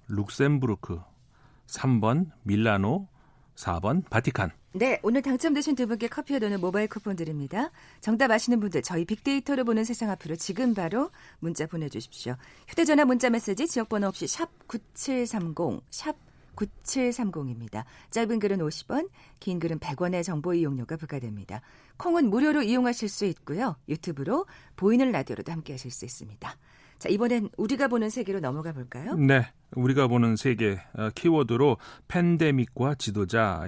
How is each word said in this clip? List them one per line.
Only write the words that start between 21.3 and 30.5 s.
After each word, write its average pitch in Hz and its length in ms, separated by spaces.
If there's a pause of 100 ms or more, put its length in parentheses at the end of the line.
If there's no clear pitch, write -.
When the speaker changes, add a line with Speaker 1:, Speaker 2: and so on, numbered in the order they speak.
Speaker 2:
콩은 339 340
무료로 294 340
이용하실 240 440
수 196 200
있고요. 175 500 (100)
유튜브로 160 580 (300)
보이는 240 340
라디오로도 131 440
함께하실 151 360
수 - 140
있습니다. - 500 (440)
자, - 100
이번엔 226 480
우리가 254 320
보는 226 220
세계로 196 320
넘어가 156 320
볼까요? 135 420
Speaker 1:
네, 135 320 (260)
우리가 127 360
보는 117 260
세계, 107 460 (140)